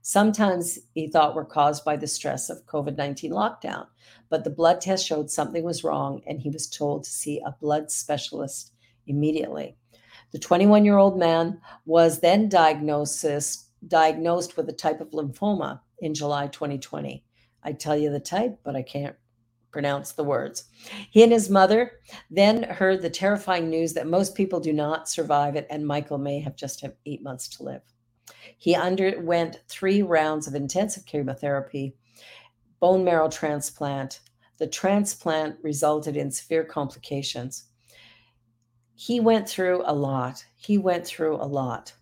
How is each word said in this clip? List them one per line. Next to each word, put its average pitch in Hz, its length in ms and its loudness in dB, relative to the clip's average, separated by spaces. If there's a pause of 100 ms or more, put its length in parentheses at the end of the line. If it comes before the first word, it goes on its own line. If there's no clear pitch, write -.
Sometimes 202 760 2 (140)
he 156 160 -6
thought 151 260 4
were 156 120 -4
caused 147 400 0
by 151 100 0
the 151 100 -8
stress 139 440 -6
of - 160 -16
covid 143 320 -6
nineteen 143 340 -6
lockdown, - 540 -4 (420)
but 160 160 0
the 156 60 -2
blood 165 320 4
test 190 240 -2
showed 151 240 -2
something 160 340 -4
was 170 180 -4
wrong, 143 440 -4
and 147 120 -8
he 143 120 -6
was - 180 -8
told 147 360 -4
to - 60 -14
see - 300 -6
a - 220 -10
blood 151 280 -2
specialist - 800 -6 (340)
immediately. 151 720 -4 (540)
The - 60 -12
twenty-one-year-old 202 800 6
man 165 400 2 (280)
was 165 340 6
then 202 300 4
diagnosis, 151 1200 0 (180)
diagnosed 165 720 2
with 156 100 -4
a 160 60 -10
type 156 260 -2
of 156 120 -14
lymphoma 151 680 -4 (200)
in 156 120 -4
July 143 360 -4
twenty 143 300 -6
twenty. 139 460 -12 (380)
I 151 100 -8
tell 151 240 -2
you 151 140 0
the 143 100 -4
type, 208 420 -4
but 139 140 -6
I 127 60 -4
can't 143 340 -8 (540)
pronounce 143 420 -4
the 156 100 -6
words. 139 420 -4 (460)
He 220 140 10
and 233 80 8
his 202 180 2
mother 202 480 4 (320)
then 208 320 4
heard 190 400 0
the 165 80 -2
terrifying 190 580 0
news 160 260 -2
that 156 120 -4
most 190 300 0
people 190 240 0
do 156 120 -2
not 151 360 -2
survive 147 480 0
it, 143 140 -6
and 151 140 -6
Michael 147 340 -4
may 143 220 -4
have 151 140 -8
just - 280 -12
have 139 120 -12 (120)
eight 147 160 -10
months 135 340 -12
to 135 80 -16
live. 131 160 -12 (760)
He 170 200 2
underwent 175 880 -2
three 196 360 0
rounds 156 440 0
of 139 80 -8
intensive 175 520 -4
chemotherapy, 139 880 -6 (800)
bone 185 240 6
marrow 165 260 4
transplant. 143 920 -6 (380)
The 156 100 -4
transplant 170 920 0
resulted 151 540 0
in 143 140 -4
severe 160 340 -2
complications. 139 1000 -8 (1300)
He 240 240 -4
went 220 300 4
through 180 360 0
a 151 80 0
lot. 135 520 -2 (100)
He 208 240 0
went 180 260 0
through 156 320 -2
a 143 120 -6
lot. 131 540 -4